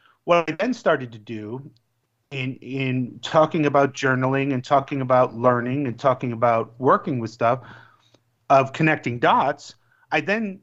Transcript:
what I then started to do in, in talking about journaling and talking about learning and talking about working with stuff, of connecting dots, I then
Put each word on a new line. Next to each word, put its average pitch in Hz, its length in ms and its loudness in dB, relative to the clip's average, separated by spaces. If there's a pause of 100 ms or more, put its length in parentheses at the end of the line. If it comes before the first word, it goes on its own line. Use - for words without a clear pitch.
(240)
what 170 260 2
I - 20 -6
then 220 220 -2
started 143 380 -2
to 113 60 -16
do 110 520 -12 (640)
in, 131 240 -6
in 131 680 -6
talking 156 420 2
about 139 300 2
journaling 135 580 0
and 127 100 -4
talking 139 380 0
about 127 340 2
learning 123 520 0
and 113 120 -6
talking 127 340 0
about 113 460 0
working 147 400 0
with 113 120 -6
stuff, 120 300 0 (920)
of 135 240 4
connecting 139 460 -2
dots, 156 560 0 (360)
I 156 80 0
then 196 420 -4